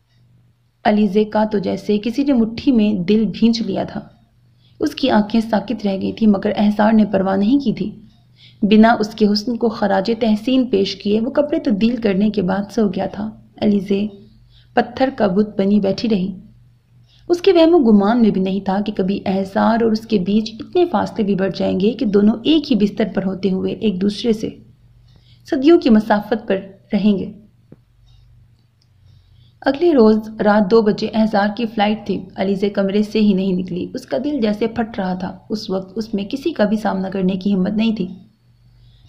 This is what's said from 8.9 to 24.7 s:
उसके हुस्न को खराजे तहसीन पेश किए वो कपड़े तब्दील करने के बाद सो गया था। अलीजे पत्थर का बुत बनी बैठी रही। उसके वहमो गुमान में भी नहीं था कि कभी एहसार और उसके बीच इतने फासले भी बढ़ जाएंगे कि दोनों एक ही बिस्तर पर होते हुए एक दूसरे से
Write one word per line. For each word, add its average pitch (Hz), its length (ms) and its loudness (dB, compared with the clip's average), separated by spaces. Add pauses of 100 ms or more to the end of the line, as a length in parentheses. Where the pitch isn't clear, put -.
उसके 214 300 0
हुस्न 208 300 -2
को 226 140 -2
खराजे 196 460 0
तहसीन 233 500 0
पेश 196 300 0
किए 208 240 -2
वो 233 120 -2
कपड़े 294 300 0
तब्दील 226 380 0
करने 208 300 0
के 202 140 -2
बाद 190 260 -2
सो 220 200 0
गया 185 180 -4
था। 214 240 -8 (320)
अलीजे 202 460 0 (640)
पत्थर 240 360 0
का 214 160 0
बुत 208 300 0
बनी 202 220 2
बैठी 196 280 -2
रही। 196 260 -2 (960)
उसके 349 220 2
वहमो 339 280 6
गुमान 220 380 4
में 214 140 4
भी 185 80 -2
नहीं 190 220 -2
था 196 200 -2
कि 208 100 -4
कभी 196 240 -2 (120)
एहसार 208 560 0
और 226 80 2
उसके 214 280 -2
बीच 202 320 0
इतने - 340 -2
फासले 196 380 -2
भी 196 120 0
बढ़ 190 160 -2
जाएंगे 190 420 0
कि 262 140 -4
दोनों 208 280 4 (120)
एक 302 180 2
ही 254 100 0
बिस्तर 208 380 0
पर 180 100 -2
होते 190 260 -4
हुए 190 240 -2
एक 190 260 -2
दूसरे 208 340 -2
से - 160 -4 (1000)